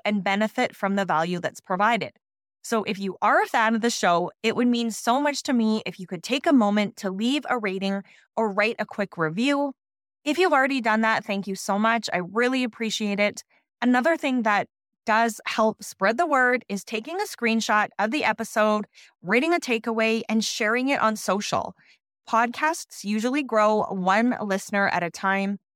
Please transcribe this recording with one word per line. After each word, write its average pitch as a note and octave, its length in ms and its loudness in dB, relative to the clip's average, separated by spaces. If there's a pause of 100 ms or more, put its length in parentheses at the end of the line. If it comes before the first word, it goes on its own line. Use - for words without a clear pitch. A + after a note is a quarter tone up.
and G#3 180 0
benefit G#3 500 0
from G3 220 -2
the G3 80 0
value E3+ 380 0
that's - 180 -8
provided. G3+ 540 0 (500)
So A3+ 200 -2
if G#3 160 -4
you G3 240 -6
are C4+ 180 4
a G#4+ 60 -2
fan A3+ 260 2
of A3+ 80 0
the A#3 80 2
show, F3 420 2 (120)
it A3 120 0
would B3 120 2
mean A#3 240 0
so A#3 280 0
much D4 240 0
to - 80 -2
me A3 320 2
if - 160 -12
you F#3 60 -10
could E3+ 160 -10
take C#4 240 -4
a E4+ 80 6
moment G#3 440 4
to G3 120 -4
leave A#3+ 400 0
a B3+ 80 0
rating G3 460 -2 (340)
or A3 140 0
write G#3+ 260 0
a A3 80 -4
quick - 320 -6
review. C4 560 0 (500)
If C#4+ 140 -2
you've F4+ 160 4
already C4+ 260 2
done A3 220 2
that, A3 240 0
thank G3 220 -6
you F#3+ 80 -6
so G3+ 240 -2
much. A3+ 340 0
I E3+ 40 -2
really A#3 460 0
appreciate G#3+ 560 -4
it. G#3 240 -2 (380)
Another B3 340 4
thing B3+ 280 -2
that G#3 240 2 (400)
does A3 400 2
help A3 360 0
spread A3+ 360 0
the F4 80 2
word B3+ 420 2
is G3 140 -6
taking B3 360 -8
a G#4 60 -2
screenshot A3 640 0 (100)
of G#3+ 140 0
the C4+ 120 -2
episode, G#3+ 600 0 (380)
writing B3+ 320 2
a E4+ 40 0
takeaway, A3+ 680 0
and A3 160 0
sharing A#3+ 440 0
it C#4 120 0
on A3 140 2
social. - 600 -4 (540)
Podcasts A#3+ 760 -2
usually A3 380 0
grow G#3+ 480 2
one G3 500 2
listener G3+ 500 -2
at F3 120 0
a E3+ 80 -4
time, G3 480 -2 (180)